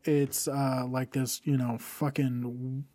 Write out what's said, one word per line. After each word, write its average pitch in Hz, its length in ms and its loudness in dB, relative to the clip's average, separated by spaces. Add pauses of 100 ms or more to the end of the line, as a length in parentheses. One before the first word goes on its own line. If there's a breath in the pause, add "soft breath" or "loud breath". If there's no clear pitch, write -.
it's, 143 460 2
uh, 131 400 0
like, 127 240 -2
this, 131 320 0
you 143 100 4
know, 120 240 0
fucking 127 1040 -2 (120)